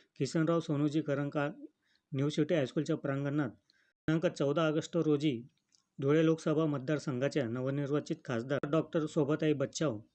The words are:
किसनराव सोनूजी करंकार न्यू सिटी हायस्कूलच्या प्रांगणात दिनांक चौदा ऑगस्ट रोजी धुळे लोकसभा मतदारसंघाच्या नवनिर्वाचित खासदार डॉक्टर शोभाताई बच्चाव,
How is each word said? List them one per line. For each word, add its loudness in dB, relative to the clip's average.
किसनराव 2
सोनूजी 0
करंकार -2
न्यू 0
सिटी 0
हायस्कूलच्या 0
प्रांगणात -2
दिनांक -4
चौदा 2
ऑगस्ट -2
रोजी 2
धुळे 4
लोकसभा 2
मतदारसंघाच्या -2
नवनिर्वाचित -2
खासदार -2
डॉक्टर 0
शोभाताई 2
बच्चाव, -2